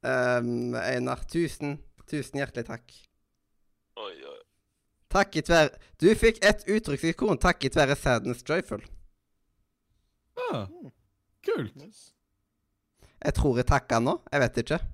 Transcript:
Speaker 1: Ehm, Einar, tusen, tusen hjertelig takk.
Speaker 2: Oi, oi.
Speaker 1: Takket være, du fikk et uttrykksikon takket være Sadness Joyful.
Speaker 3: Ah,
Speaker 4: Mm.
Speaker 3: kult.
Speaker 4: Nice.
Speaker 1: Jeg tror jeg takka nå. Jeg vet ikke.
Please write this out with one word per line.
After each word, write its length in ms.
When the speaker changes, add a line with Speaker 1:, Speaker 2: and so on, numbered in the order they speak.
Speaker 1:
Ehm, 720
Einar, 520
tusen, 500
tusen 340
hjertelig 260
takk. 280
Speaker 2:
Oi, 160
oi. 140
Speaker 1:
Takket 380
være, 240
du 180
fikk 260
et 260
uttrykksikon 720
takket 360
være 200
Sadness 480
Joyful. 400
Speaker 3:
Ah, 300
Speaker 4:
Mm. 240
Speaker 3:
kult. 320
Speaker 4:
Nice. 380
Speaker 1:
Jeg 120
tror 240
jeg 100
takka 320
nå. 220
Jeg 80
vet 180
ikke. 220